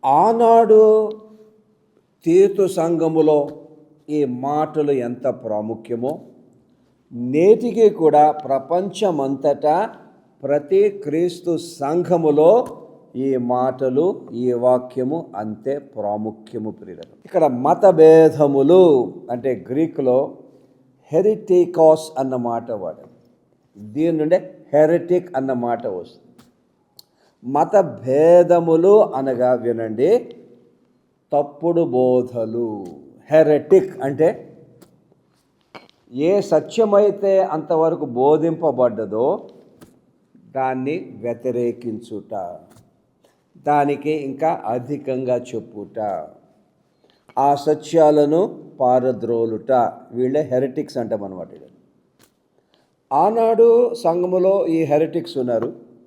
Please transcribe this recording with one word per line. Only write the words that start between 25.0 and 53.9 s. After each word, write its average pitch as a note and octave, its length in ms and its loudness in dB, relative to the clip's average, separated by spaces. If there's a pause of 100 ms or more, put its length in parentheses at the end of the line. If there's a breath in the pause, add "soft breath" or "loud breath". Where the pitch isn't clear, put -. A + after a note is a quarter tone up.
అన్న C3+ 160 -4
మాట A#2+ 340 -6
వస్తుంది. - 480 -14 (1160)
మతభేదములు E3 1600 4
అనగా B2+ 380 0
వినండి, A#2 840 -2 (960)
తప్పుడు E3 480 -2
బోధలు. A#2+ 1040 -2 (460)
హెరిటిక్ D3+ 680 2
అంటే C#3+ 560 -2 (1600)
ఏ E3+ 280 0
సత్యమైతే G3 1040 2
అంతవరకు D#3+ 600 -2
బోధింపబడ్డదో C3 1400 0 (1040)
దాన్ని C3 640 -6
వ్యతిరేకించుట, A2+ 1400 -8 (1000)
దానికి D3 540 -2
ఇంకా D#3 540 -4
అధికంగా B2+ 720 -6
చెప్పుట, G#2+ 640 -12 (1400)
ఆ C#3+ 160 2
సత్యాలను D3+ 1080 0 (160)
పారద్రోలుట, A#2 920 -2 (400)
వీళ్ళే B2+ 300 -2
హెరిటిక్స్ C3 560 -6
అంటాం A2 260 -6
అనమాట. F#2 280 -14
వీళ్ళని. C#2 200 -20 (1400)
ఆనాడు A3+ 800 2